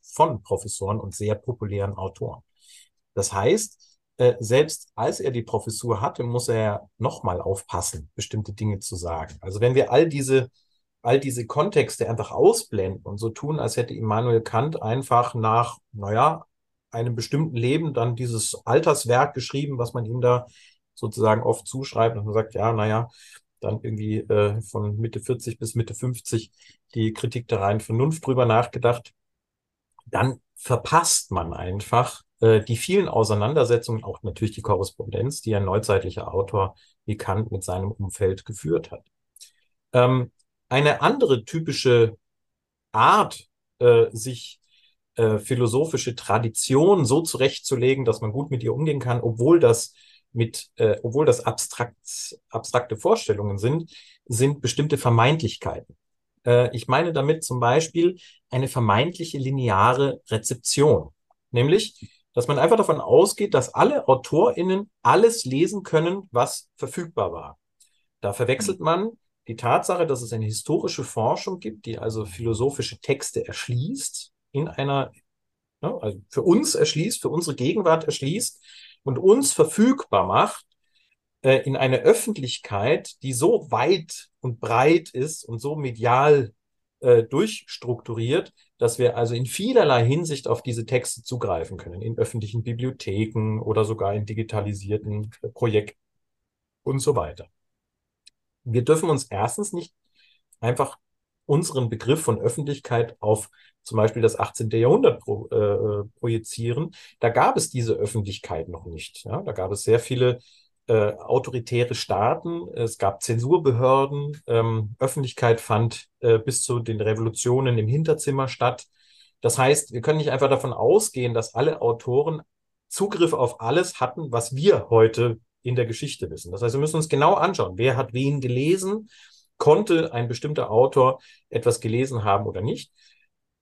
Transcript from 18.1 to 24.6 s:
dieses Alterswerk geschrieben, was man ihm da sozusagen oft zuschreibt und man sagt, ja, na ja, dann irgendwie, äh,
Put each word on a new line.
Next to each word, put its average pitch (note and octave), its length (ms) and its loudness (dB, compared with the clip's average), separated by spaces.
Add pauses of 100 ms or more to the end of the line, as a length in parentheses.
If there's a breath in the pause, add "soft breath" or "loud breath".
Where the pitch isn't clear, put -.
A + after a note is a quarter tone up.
dieses A#2 500 -6
Alterswerk C3+ 680 2
geschrieben, C#3 420 -6
was A#2+ 160 -4
man A#2+ 120 -4
ihm A#2 160 -6
da B2 260 2 (480 loud breath)
sozusagen G#2+ 480 0
oft A2+ 240 -2
zuschreibt A#2 500 -2
und G#2 100 -6
man G#2 80 -4
sagt, A2 200 -2
ja, A2 180 0
na G#2+ 140 0
ja, A2+ 220 0 (520 loud breath)
dann G#2 220 -4
irgendwie, G#2+ 360 -4
äh, G#2 440 0